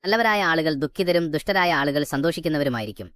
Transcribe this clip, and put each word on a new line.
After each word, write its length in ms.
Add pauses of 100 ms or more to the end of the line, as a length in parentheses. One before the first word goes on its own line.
നല്ലവരായ 380
ആളുകൾ 300
ദുഃഖിതരും 580
ദുഷ്ടരായ 420
ആളുകൾ 300
സന്തോഷിക്കുന്നവരുമായിരിക്കും. 1120